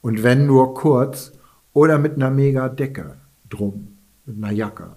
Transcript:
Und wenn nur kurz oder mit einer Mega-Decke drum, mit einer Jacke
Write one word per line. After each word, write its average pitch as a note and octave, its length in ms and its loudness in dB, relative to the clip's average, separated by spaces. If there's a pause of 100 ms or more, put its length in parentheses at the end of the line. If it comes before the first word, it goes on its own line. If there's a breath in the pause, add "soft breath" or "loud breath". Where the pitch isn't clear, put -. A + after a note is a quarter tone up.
Und A2 220 -4
wenn B2+ 240 4
nur C3 280 4
kurz C3+ 580 0 (400 soft breath)
oder D#3 260 4
mit D3 160 0
einer C3+ 160 -2
Mega-Decke C3+ 840 -2 (340)
drum, G2+ 380 -8 (380)
mit A#2 100 -14
einer G#2 160 -8
Jacke G#2 440 -8